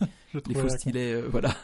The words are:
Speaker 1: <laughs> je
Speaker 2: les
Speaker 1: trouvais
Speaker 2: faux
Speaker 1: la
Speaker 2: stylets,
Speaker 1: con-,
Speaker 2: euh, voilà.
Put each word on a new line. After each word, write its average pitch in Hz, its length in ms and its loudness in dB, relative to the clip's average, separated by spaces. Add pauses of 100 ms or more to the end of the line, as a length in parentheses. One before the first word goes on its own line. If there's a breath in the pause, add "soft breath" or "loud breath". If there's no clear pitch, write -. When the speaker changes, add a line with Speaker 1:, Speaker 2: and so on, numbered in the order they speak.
(140)
Speaker 1:
<laughs> - 180 -20
je 151 60 -8
Speaker 2:
les 139 40 -4
Speaker 1:
trouvais 135 200 -2
Speaker 2:
faux 131 60 2
Speaker 1:
la 127 100 2
Speaker 2:
stylets, 123 360 0
Speaker 1:
con-, 117 120 0
Speaker 2:
euh, 120 40 -4
voilà. 117 340 2